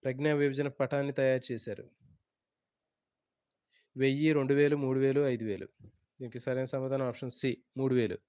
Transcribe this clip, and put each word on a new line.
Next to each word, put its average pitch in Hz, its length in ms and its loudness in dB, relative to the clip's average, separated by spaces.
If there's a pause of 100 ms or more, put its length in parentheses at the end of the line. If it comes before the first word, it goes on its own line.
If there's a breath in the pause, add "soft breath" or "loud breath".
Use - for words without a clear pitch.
ప్రజ్ఞా 139 300 2
విభజన 143 340 2
పటాన్ని 139 440 -2
తయారు 131 400 2
చేశారు? 113 380 -8 (2000 soft breath)
వెయ్యి, 135 360 2
రెండు 139 220 2
వేలు, 147 220 4
మూడు 131 220 -2
వేలు, 135 220 2
ఐదు 123 240 0
వేలు. 101 240 -6 (520)
దీనికి 123 200 -12
సరైన 131 240 -4
సమాధానం 131 420 -4
ఆప్షన్ 123 240 -8
సి, 127 320 -4 (140)
మూడు 131 180 0
వేలు. 117 240 0 (100)